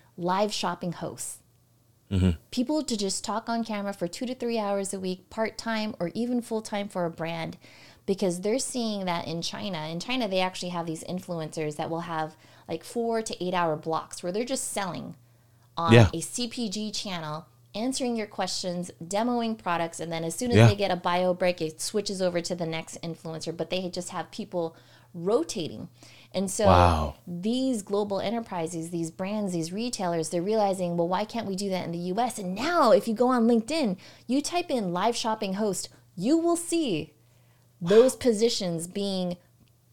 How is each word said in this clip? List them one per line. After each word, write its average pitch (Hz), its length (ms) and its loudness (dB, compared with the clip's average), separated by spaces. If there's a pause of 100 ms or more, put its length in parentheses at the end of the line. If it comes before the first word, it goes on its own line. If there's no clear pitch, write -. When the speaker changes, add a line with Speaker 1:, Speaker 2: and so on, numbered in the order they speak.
(160)
Speaker 1:
live 190 380 0
shopping 175 400 -4
hosts. - 460 -10 (720)
Speaker 2:
Mm-hmm. 92 200 6 (200)
Speaker 1:
People 302 320 0
to 240 120 -4
just 196 300 -2
talk 220 240 -4
on 233 140 0
camera 202 300 -4
for 175 140 -4
two 208 200 -8
to 247 80 -6
three 233 240 -2
hours 202 340 -2
a 196 60 -6
week, 185 320 -6
part-time 220 680 -4
or 170 140 -2
even 240 280 -2
full-time 220 460 -4
for 180 180 -2
a 165 40 -2
brand, 165 480 -6 (480)
because 190 360 0
they're 214 180 2
seeing 220 460 -4
that 170 220 -2
in 165 140 -4
China. 185 460 -6
In 165 120 -6
China, 240 280 -2
they 190 140 2
actually 180 280 -2
have 170 160 -4
these 160 200 -6
influencers 160 720 -4
that 160 120 -4
will 165 120 -4
have, 160 340 -4 (320)
like, 160 160 -6
four 226 400 -2
to 196 200 -8
eight 180 120 -2
hour 165 200 2
blocks 160 460 -4
where 180 100 -4
they're 214 140 -2
just 254 260 -4
selling 165 440 -6 (600)
on 165 180 6
Speaker 2:
Yeah. 113 200 12
Speaker 1:
a 165 80 -4
C 240 260 -6
P 233 220 -4
G 214 220 -6
channel, 160 560 -6 (260)
answering 240 420 -2
your 214 120 -4
questions, 180 640 -4 (120)
demoing 226 540 0
products, 170 420 -2
and 165 120 -6
then 165 120 -2
as 165 120 -4
soon 247 160 -2
as 240 60 6
Speaker 2:
Yeah. 214 100 12
Speaker 1:
they 208 80 6
get 196 160 0
a 185 40 0
bio 180 380 2
break, 180 280 0
it 156 200 -6
switches 202 400 -4
over 175 200 2
to 170 120 -4
the 175 140 -2
next 160 340 -8
influencer, 165 540 -8
but 165 160 -6
they 185 180 -2
just 180 200 -8
have 165 200 -8
people 175 460 -6 (400)
rotating. 208 720 -2 (460)
And 190 180 -2
so - 140 2
Speaker 2:
Wow. 85 500 8 (120)
Speaker 1:
these 226 560 -2
global 202 360 -2
enterprises, 175 720 -4
these 165 220 -4
brands, 196 420 -4
these 165 180 -2
retailers, 180 580 -2
they're 175 120 0
realizing, 190 560 2
"Well, 170 100 2
why 185 180 0
can't 214 220 -6
we 190 80 -4
do 196 140 -4
that 185 160 -2
in 170 60 -6
the 170 80 -4
U 180 200 -2
S?" 240 200 0
And 185 160 -4
now 285 360 4
if 202 160 6
you 233 60 2
go 240 160 4
on 240 180 4
LinkedIn, 240 500 2 (300)
you 269 140 2
type 349 300 -2
in 214 220 0
live 214 220 2
shopping 220 380 -2
host, 202 360 -2 (260)
you 240 220 4
will 339 200 4
see 302 560 -2 (680)
those 220 320 8
Speaker 2:
Wow. - 60 -12
Speaker 1:
positions 202 680 0
being 185 500 -4 (560)